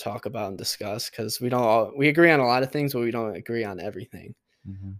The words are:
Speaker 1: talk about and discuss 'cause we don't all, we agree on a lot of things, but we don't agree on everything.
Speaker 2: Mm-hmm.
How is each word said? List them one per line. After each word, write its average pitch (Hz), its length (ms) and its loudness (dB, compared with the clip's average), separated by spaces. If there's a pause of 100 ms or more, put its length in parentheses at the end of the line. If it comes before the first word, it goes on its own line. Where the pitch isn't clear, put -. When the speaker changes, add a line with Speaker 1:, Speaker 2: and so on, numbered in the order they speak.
Speaker 1:
talk 107 240 -6
about 107 240 -6
and 95 80 -10
discuss - 520 -6
'cause 110 300 -6
we 123 100 0
don't 123 120 2
all, 110 340 4
we 139 120 4
agree 165 220 6
on 151 100 6
a 127 60 4
lot 123 160 4
of 135 100 -4
things, 147 220 0
but 123 80 0
we 120 80 0
don't 110 260 -4
agree 117 280 -4
on 98 160 -6
everything. 92 540 -10 (320)
Speaker 2:
Mm-hmm. 95 340 -10